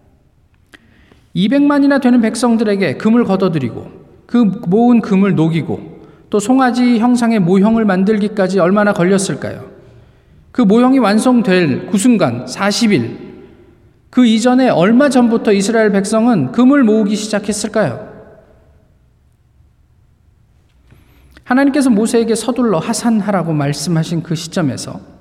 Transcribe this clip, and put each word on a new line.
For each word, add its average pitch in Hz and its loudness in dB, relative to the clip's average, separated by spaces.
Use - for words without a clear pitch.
이백만이나 277 2
되는 247 2
백성들에게 214 0
금을 226 2
걷어들이고 160 -4
그 - -2
모은 226 2
금을 196 0
녹이고 156 -4
또 214 0
송아지 247 2
형상의 233 2
모형을 202 2
만들기까지 196 0
얼마나 202 2
걸렸을까요? 180 -4
그 - -4
모형이 247 2
완성될 196 0
그 - -2
순간, 175 0
사십 208 -2
일, - -6
그 254 4
이전에 247 2
얼마 220 2
전부터 240 2
이스라엘 214 0
백성은 196 0
금을 269 4
모으기 214 2
시작했을까요? 202 -6
하나님께서 269 0
모세에게 226 0
"서둘러 233 -2
하산하라"고 208 -2
말씀하신 156 -4
그 160 -6
시점에서 - -6